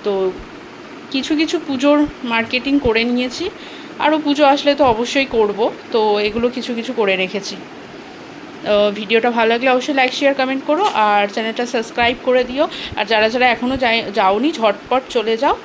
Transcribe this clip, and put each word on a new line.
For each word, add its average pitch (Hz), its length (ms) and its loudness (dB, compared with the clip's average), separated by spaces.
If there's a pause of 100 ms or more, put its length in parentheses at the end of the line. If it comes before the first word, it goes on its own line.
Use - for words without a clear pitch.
তো 208 80 0 (1000)
কিছু 269 280 -2
কিছু 320 160 0 (100)
পুজোর 285 300 4 (360)
মার্কেটিং 247 400 0 (140)
করে 226 140 2 (100)
নিয়েছি, 247 340 -2 (600)
আরও 311 200 2
পুজো 294 180 2 (100)
আসলে 285 260 2
তো 302 40 6 (100)
অবশ্যই 240 340 0 (100)
করব। 208 220 2 (340)
তো 233 60 2 (280)
এগুলো 233 280 0
কিছু 254 240 -6
কিছু 233 200 -6
করে 196 140 2 (100)
রেখেছি। 190 320 -6 (1080)
তো 208 100 2 (240)
ভিডিওটা 220 380 2
ভালো 226 160 4
লাগলে 240 220 2
অবশ্যই 254 240 0
লাইক, 254 200 2
শেয়ার, 277 200 4
কমেন্ট 269 300 0
করো, 311 140 2 (240)
আর 208 160 4 (100)
চ্যানেলটা 226 400 -2
সাবস্ক্রাইব 226 440 0 (100)
করে 254 220 4
দিও। 269 160 0 (320)
আর 208 140 -2
যারা 220 220 4
যারা 254 220 4
এখনও 247 280 -2
যাই-, 226 220 2 (120)
যাওনি, 208 320 4 (100)
ঝটপট 226 420 0 (140)
চলে 226 260 0
যাও। 311 240 2